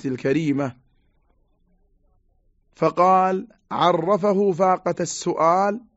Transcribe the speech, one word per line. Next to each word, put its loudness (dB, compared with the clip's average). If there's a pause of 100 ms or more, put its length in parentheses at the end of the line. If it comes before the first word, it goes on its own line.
الكريمة -2 (2000)
فقال: 2 (220)
"عرفه 0
فاقة 0
السؤال 0 (160)